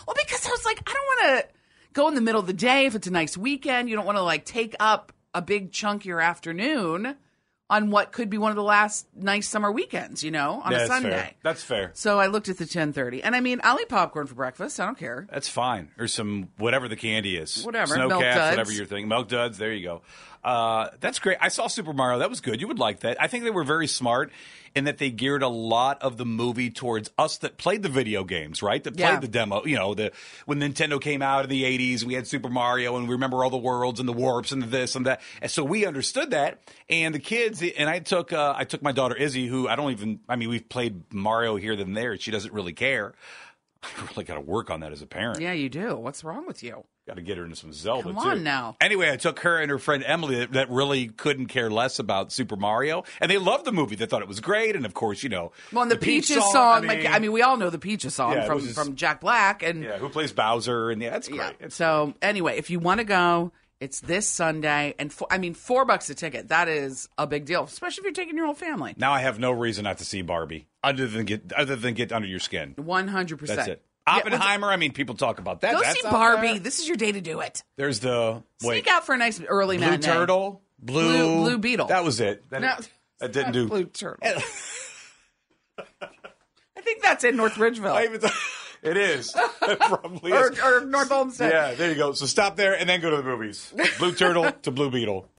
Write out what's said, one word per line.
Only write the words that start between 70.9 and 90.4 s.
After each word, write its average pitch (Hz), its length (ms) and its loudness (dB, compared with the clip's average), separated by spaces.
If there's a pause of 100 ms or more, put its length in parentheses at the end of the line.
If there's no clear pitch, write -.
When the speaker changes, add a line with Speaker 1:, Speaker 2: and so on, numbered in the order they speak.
Speaker 2:
than 110 180 -4
get, 98 260 -4
other 139 240 0
than 120 180 -2
get 113 200 -4
under 107 160 -2
your 92 100 -6
skin. 78 380 -8
Speaker 1:
One 185 320 -2
hundred 180 300 -4
percent. 147 180 -4
Speaker 2:
That's 123 120 -2
it. - 120 -8 (260)
Speaker 1:
Yeah, 160 80 6
well, 208 60 4 (120)
Speaker 2:
Oppenheimer, 202 380 2
I 190 60 2
mean, 156 160 0
people 143 200 -4
talk 110 240 0
about 90 240 -6
that. 220 120 2
Speaker 1:
go 349 80 4
Speaker 2:
That's 147 200 2
Speaker 1:
see 240 60 -2
Speaker 2:
out 214 40 2
Speaker 1:
Barbie. 226 420 6
Speaker 2:
there. 208 60 -4
Speaker 1:
This 233 200 -4
is 320 80 -4
your 320 100 0
day 214 140 0
to 202 100 -4
do 160 200 -6
it. - 220 -8 (140)
Speaker 2:
There's 139 220 0
the, 120 420 0 (220)
wait. 117 200 0
Speaker 1:
Sneak - 40 2
out 339 180 6
for 277 80 2
a 254 40 2
nice 233 260 0
early 190 340 2
Speaker 2:
Blue 170 140 2
Speaker 1:
matinee. 151 200 2
Speaker 2:
Turtle? 185 500 2 (180)
Blue 131 240 0 (140)
Speaker 1:
Blue, 165 260 4
Blue 240 160 2
Beetle. 214 260 0
Speaker 2:
That 180 180 2
was 131 160 0
it. 104 300 0
That, 135 120 -6
Speaker 1:
No, 254 140 0 (440)
Speaker 2:
that 123 120 -4
didn't 135 180 0
Speaker 1:
not 120 40 -2
Speaker 2:
do 120 140 2
Speaker 1:
Blue 180 180 0
Turtle. - 420 -6
Speaker 2:
<laughs> 185 140 0 (1400)
Speaker 1:
I - 1000 -20
think 440 220 -2
that's 330 200 6
in 233 120 6
North 220 200 2
Ridgeville. 208 380 2
Speaker 2:
I 226 120 4
even 220 160 -2
th-, 214 120 2 (260)
<laughs> - 240 -18
it 165 140 2
is. 170 380 2 (260)
It - 180 4
probably 180 520 2
Speaker 1:
Or, 262 200 8